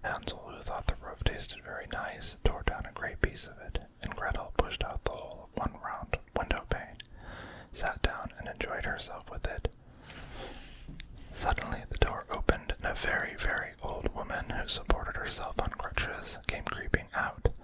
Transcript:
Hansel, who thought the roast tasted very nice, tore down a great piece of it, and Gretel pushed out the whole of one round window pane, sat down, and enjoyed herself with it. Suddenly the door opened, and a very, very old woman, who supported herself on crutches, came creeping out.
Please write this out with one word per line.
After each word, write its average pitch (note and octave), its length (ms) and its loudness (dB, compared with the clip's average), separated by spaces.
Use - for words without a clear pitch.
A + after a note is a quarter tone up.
Hansel, - 440 0
who - 160 -10
thought - 240 -2
the - 80 2
roast - 300 -8
tasted - 380 2
very - 300 -6
nice, - 500 -4
tore - 200 4
down - 220 2
a - 60 -8
great - 300 -2
piece - 240 2
of - 140 -12
it, - 260 -4
and - 140 -4
Gretel - 420 0
pushed - 260 4
out - 200 -2
the - 80 2
whole - 420 -8
of - 60 -4
one - 240 0
round - 340 -2
window - 340 4
pane, - 280 -2
sat - 300 -2
down, - 380 2
and - 80 -6
enjoyed - 380 -2
herself - 440 -4
with - 180 -2
it. - 200 2
Suddenly - 560 2
the - 100 -2
door - 260 4
opened, - 420 4
and - 140 -6
a - 40 2
very, - 400 2
very - 380 2
old - 320 2
woman, - 340 -2
who - 180 2
supported - 500 6
herself - 420 -2
on - 100 4
crutches, - 680 -2
came - 180 -6
creeping - 480 0
out. - 340 0